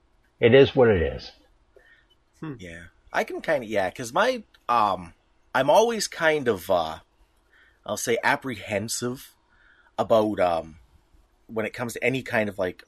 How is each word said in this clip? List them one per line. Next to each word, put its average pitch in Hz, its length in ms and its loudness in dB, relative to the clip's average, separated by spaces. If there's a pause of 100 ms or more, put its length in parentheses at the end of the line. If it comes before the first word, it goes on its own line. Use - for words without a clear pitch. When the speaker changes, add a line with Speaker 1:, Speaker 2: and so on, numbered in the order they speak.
Speaker 1:
<laughs> - 400 -16
it 117 120 6
is 135 220 8
what 123 140 6
it 95 120 4
is. 67 300 -4 (1120)
Speaker 2:
Hmm. 156 180 -12
Speaker 3:
Yeah. 85 260 -16 (300)
I - 100 0
can 349 180 -10
kinda, 135 240 0
yeah, 98 240 0
'cause 120 220 -12
my, 220 300 0 (280)
um, 98 420 0 (420)
I'm 131 140 2
always 220 400 4
kind 151 400 0
of, 95 220 0
uh, 82 300 0 (840)
I'll 104 140 -8
say 117 260 -2
apprehensive 123 1120 -4 (640)
about, 107 420 2
um, 82 380 -2 (680)
when 110 200 -6
it - 80 -10
comes 120 180 -8
to - 100 -10
any 127 200 0
kind 110 260 -2
of, 95 100 -12
like, 90 300 -6